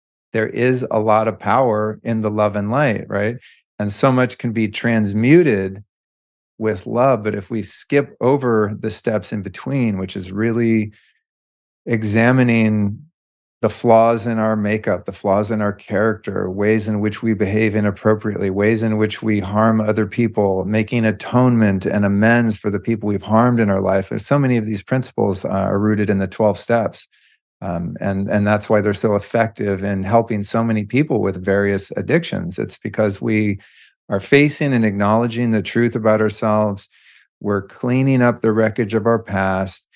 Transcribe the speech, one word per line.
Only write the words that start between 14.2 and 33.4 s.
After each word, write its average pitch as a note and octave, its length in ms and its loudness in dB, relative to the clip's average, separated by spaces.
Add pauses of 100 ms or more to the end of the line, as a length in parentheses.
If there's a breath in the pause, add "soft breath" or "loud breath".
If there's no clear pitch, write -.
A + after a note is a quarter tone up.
in A#2 120 -2
our A2 180 0
makeup, G#2 500 -2
the F#2 60 -8
flaws G2+ 380 0
in G#2+ 120 -2
our G#2 100 0
character, G2 800 -4
ways G#2 360 0
in G#2+ 140 -2
which G#2 220 -4
we A2+ 100 0
behave G#2 420 0
inappropriately, G#2 760 0
ways G#2+ 320 0
in G#2+ 160 0
which G#2+ 240 -2
we G#2+ 180 0
harm G#2+ 400 2
other G#2+ 260 0
people, G2+ 600 0
making A2 380 0
atonement A2 800 2
and G2+ 180 2
amends A2 540 2
for G#2 120 -4
the F#2+ 100 -2
people A2 280 -4
we've G2+ 140 -2
harmed A#2 360 2
in G#2+ 120 2
our G2 100 0
life. F#2+ 300 0
There's G#2+ 160 -6
so C#3+ 120 2
many B2+ 200 2
of G#2+ 80 -2
these G#2 160 -4
principles, G#2 640 -2
uh, - 20 -6
are G2 300 0
rooted G#2+ 320 0
in G2 80 0
the F#2+ 100 -2
twelve G#2 300 0
steps. - 500 -4 (520 soft breath)
Um, F2 400 -6
and, G2 280 -4
and G2+ 180 0
that's G#2 220 0
why G#2+ 120 2
they're G#2 120 0
so G#2 220 0
effective G2+ 680 -2
in G2 200 -4
helping G#2+ 400 0
so A2+ 200 -2
many A2 220 -2
people C3 360 0
with F#2 220 -2
various G2+ 500 0
addictions. - 640 -4
It's - 180 -8
because G#2 460 -2
we G#2+ 360 0 (520 loud breath)